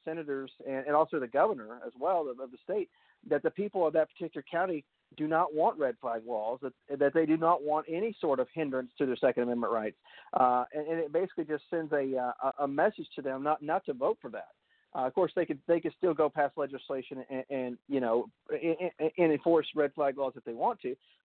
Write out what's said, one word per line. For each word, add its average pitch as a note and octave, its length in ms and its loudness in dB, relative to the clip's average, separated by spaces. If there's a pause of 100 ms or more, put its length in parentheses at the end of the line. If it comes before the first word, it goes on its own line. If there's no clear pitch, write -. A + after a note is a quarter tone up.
senators C#3+ 480 -6 (160)
and, C3+ 200 -2
and D3 100 4
also D#3+ 200 4
the C3 100 -2
governor B2 600 0
as A#2+ 100 -12
well D#3+ 320 0
of, B2+ 120 -10
of B2+ 100 -12
the B2+ 100 -18
state G3 280 -4 (380)
that D3 140 2
the D#3+ 80 0
people F#3+ 380 0
of D3+ 60 0
that D#3 160 4
particular D#3+ 420 -10
county E3+ 320 -2 (340)
do D3+ 100 -2
not D#3+ 280 2
want E3 240 2
red C#3 220 0
flag A#2 260 -4
laws, A#2 340 -4
that, C3 120 -8 (260)
that C#3+ 140 4
they D#3+ 120 4
do D#3 120 4
not D#3+ 260 4
want D3+ 240 0
any F#3+ 320 -2
sort C3+ 220 2
of - 120 -2
hindrance C3 440 -4
to D3 80 0
their B2+ 100 0
Second B2 280 2
Amendment A#2+ 280 0
rights. G#2+ 240 -2 (380)
Uh, B2 320 4 (100)
and, D3+ 120 -6
and E3 120 -2
it D3+ 140 -4
basically E3+ 320 -2
just D3 240 -4
sends D#3+ 240 -4
a, C3+ 240 0
uh, B2 420 -2
a, D3 60 -2
a - 20 2
message D#3 480 0
to D3+ 60 -10
them C3 200 -4
not, D3 220 0
not D#3+ 220 -2
to D3 80 -4
vote C3 280 0
for C3+ 80 -10
that. G#2+ 200 -12 (440)
Uh, C3 120 -2
of - 80 -4
course, F3+ 220 2
they F3 100 2
could, D3+ 220 -6
they E3+ 120 4
could D#3+ 180 -4
still F3 160 2
go D3+ 160 2
pass C#3+ 260 0
legislation C3+ 760 -6
and, C3 200 -6
and, B2+ 280 -4 (100)
you C#3 120 0
know, A#2 300 2 (200)
and, E3 500 -2
and, D#3 180 0
and E3 140 6
enforce D#3 440 4
red D3 180 2
flag C#3 240 0
laws C3+ 180 -2
if C3 80 -18
they A#2+ 100 -8
want F#3+ 280 -2
to, B2 140 -6 (300)